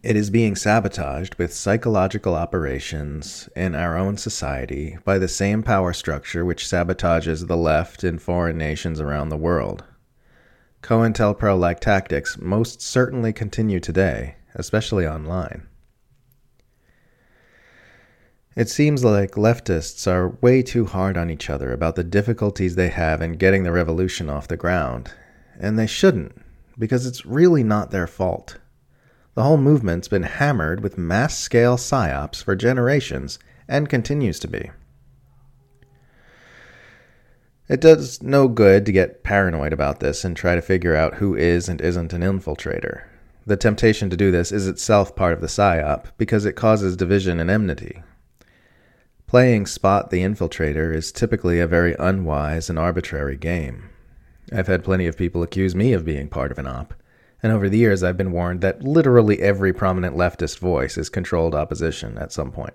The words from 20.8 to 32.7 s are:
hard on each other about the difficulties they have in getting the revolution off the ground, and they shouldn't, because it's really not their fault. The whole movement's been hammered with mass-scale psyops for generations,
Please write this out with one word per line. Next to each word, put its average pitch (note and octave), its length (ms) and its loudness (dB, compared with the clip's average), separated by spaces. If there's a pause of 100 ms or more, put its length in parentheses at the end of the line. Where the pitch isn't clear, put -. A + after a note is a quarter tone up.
hard F#2+ 320 -2
on E2+ 140 -2
each D2+ 180 -8
other C2+ 240 -6
about D#2+ 220 -2
the F2+ 80 -2
difficulties G2+ 720 -2
they F2+ 140 0
have D#2+ 340 -2
in E2 120 -4
getting F#2+ 280 4
the F2 80 -2
revolution E2+ 580 -2
off C#2+ 200 -8
the F2 80 -4
ground, C#2 560 -4 (480)
and G#2+ 180 -2
they A2 80 2
shouldn't, A#2 500 2 (400)
because B2 300 -2
it's B2 180 -10
really D3+ 380 4
not G#2+ 300 0
their F2+ 160 -2
fault. - 500 -6 (760)
The - 100 0
whole D3+ 120 6
movement's B2+ 520 2
been F#2 160 0
hammered F#2+ 580 0
with G2 160 -4
mass-scale A#2+ 800 2
psyops D2 680 -4
for G2 100 0
generations, A#2+ 840 0 (280)